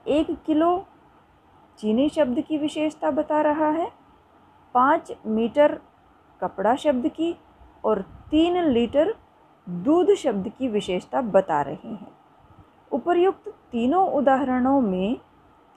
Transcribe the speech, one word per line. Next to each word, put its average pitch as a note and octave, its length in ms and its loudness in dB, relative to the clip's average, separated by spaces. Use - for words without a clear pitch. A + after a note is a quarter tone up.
एक D#4 200 0
किलो E4+ 420 0
चीनी A3+ 300 2
शब्द D4 320 -2
की D#4 180 -4
विशेषता D4+ 520 -4
बता D4+ 300 -2
रहा D4+ 300 0
है, E4+ 200 -2
पाँच C4+ 380 2
मीटर A#3 540 2
कपड़ा F#3+ 360 0
शब्द C#4+ 320 0
की E4+ 280 -4
और G#3+ 180 0
तीन E4+ 340 2
लीटर C4+ 500 2
दूध D4+ 460 2
शब्द G3+ 340 -4
की C4 200 -6
विशेषता G#3 520 -4
बता F#3+ 420 0
रहे C#3+ 260 -10
हैं। A3+ 240 -14
उपर्युक्त F4 560 0
तीनों D#4+ 640 0
उदाहरणों C4+ 680 2
में G3 360 0